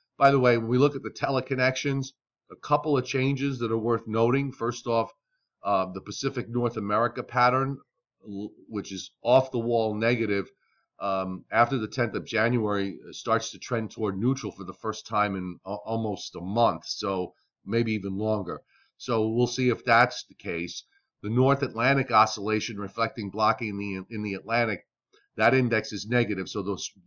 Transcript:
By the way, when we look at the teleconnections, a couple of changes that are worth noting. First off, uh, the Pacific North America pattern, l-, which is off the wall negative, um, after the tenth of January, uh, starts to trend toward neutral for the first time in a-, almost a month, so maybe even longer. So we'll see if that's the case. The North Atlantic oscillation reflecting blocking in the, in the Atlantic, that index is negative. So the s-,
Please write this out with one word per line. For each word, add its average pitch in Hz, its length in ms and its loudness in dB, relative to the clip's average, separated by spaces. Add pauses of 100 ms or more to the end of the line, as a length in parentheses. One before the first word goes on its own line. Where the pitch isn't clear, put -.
(180)
By 139 120 6
the 139 100 4
way, 123 180 4
when 113 100 -2
we 123 100 2
look 143 180 4
at 131 60 -10
the 110 80 -8
teleconnections, 131 1000 -2 (420)
a 92 40 -16
couple 151 420 2
of 123 80 2
changes 135 540 0
that 113 120 -2
are 113 60 2
worth 113 300 0
noting. 120 440 2
First 117 340 -6
off, 113 260 0 (520)
uh, 95 300 0
the 95 80 -8
Pacific 110 480 -6
North 120 280 -2
America 107 460 0
pattern, 135 540 2 (460)
l-, 104 280 -10 (180)
which 101 220 -6
is 92 180 -10 (140)
off 131 280 4
the 123 80 -2
wall 113 360 0
negative, 107 520 2 (520)
um, 95 520 -2
after 117 260 4
the 107 120 -4
tenth 120 260 -2
of 87 100 -6
January, 107 720 0 (100)
uh, 85 40 -14
starts 113 400 -2
to 95 80 -16
trend 110 320 -4
toward 101 260 -4
neutral 120 340 -2
for 95 120 -14
the 92 100 -12
first - 320 -8
time 104 300 0
in 92 300 -6
a-, 98 80 -6
almost 107 640 -6
a 85 60 -10
month, 98 440 2
so 95 480 -4 (320)
maybe 110 280 0
even 95 240 -4
longer. 101 440 -4 (360)
So 113 300 0
we'll 120 200 2
see 127 220 0
if - 140 0
that's 120 460 4
the - 60 -20
case. 87 500 -8 (360)
The 104 80 -6
North 131 340 4
Atlantic 127 480 0
oscillation 110 640 2
reflecting 104 520 -4
blocking 107 400 0
in 101 80 -6
the, 101 380 -6
in 104 80 -4
the 98 120 -4
Atlantic, 110 500 -2 (500)
that 113 200 4
index 117 360 0
is 101 160 -10
negative. 104 400 0
So 104 140 -6
the 95 120 -4
s-, - 180 -8 (160)